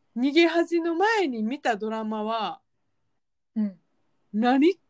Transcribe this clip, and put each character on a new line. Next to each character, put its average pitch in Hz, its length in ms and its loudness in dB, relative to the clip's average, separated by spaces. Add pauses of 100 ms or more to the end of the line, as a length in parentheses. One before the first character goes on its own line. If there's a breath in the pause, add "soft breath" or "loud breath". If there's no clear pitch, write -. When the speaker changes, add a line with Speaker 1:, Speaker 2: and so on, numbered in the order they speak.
(180)
Speaker 1:
逃 262 140 0
げ 330 160 4
恥 339 340 0
の 330 140 -2
前 392 320 2
に 233 160 -4
見 247 180 -4
た 240 140 0
ド 208 140 -6
ラ 220 140 -6
マ 214 200 -6
は、 214 380 -6 (920)
Speaker 2:
う 220 60 -2
ん。 196 180 -6 (540)
Speaker 1:
何 254 380 4
っ 392 40 -2 (140)